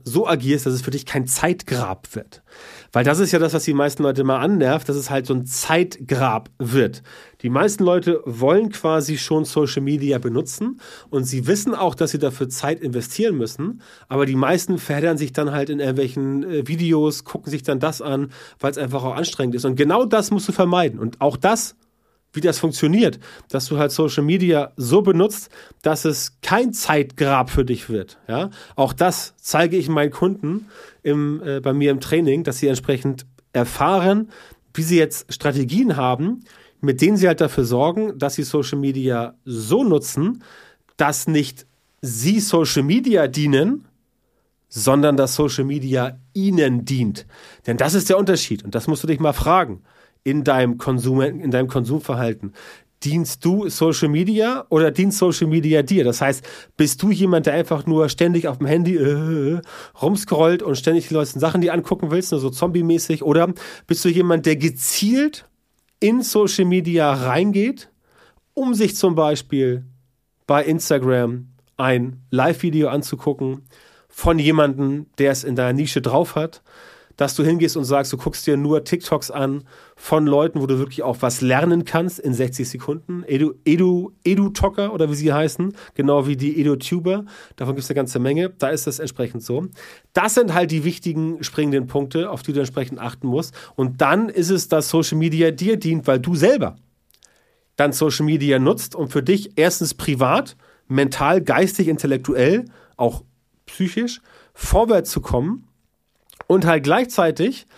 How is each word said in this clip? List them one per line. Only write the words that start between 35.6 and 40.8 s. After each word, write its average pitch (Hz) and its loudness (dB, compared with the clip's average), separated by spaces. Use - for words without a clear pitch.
haben, 135 -2
mit 139 0
denen 190 4
sie 185 4
halt 160 2
dafür 143 0
sorgen, 156 0
dass 139 -4
sie 156 -4
Social 143 -2
Media 131 -2
so 127 -2
nutzen, 180 0